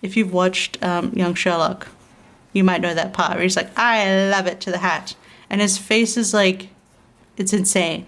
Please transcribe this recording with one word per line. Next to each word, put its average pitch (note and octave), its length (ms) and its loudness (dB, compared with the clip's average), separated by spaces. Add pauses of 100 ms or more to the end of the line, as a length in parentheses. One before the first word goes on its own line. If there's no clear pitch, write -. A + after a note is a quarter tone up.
if F#3+ 140 -6
you've G3+ 180 0
watched, F#3 500 0
um, F3 300 -2
Young F3+ 200 0
Sherlock, E3+ 540 0 (680)
you G3 100 2
might F3+ 180 4
know F3 120 -2
that E3 200 -2
part F3+ 200 0
where E3+ 100 -2
he's F#3 120 2
like, - 220 -4
I G3 520 2
love G3 180 0
it, F3 140 -6
to G3 100 -8
the F3 60 -2
hat. F3 380 -2 (340)
And G3+ 120 -2
his G3 160 2
face A3 400 0
is A3+ 160 0
like, F#3+ 360 2 (680)
it's F#3 160 -2
insane. F3+ 540 0